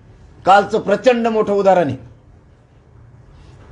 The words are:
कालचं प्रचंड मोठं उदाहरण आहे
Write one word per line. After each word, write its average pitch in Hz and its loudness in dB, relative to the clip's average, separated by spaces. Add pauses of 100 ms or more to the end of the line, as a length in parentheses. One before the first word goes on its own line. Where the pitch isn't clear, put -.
(440)
कालचं 202 2
प्रचंड 226 0
मोठं 214 -2
उदाहरण 190 2
आहे 117 -8 (1800)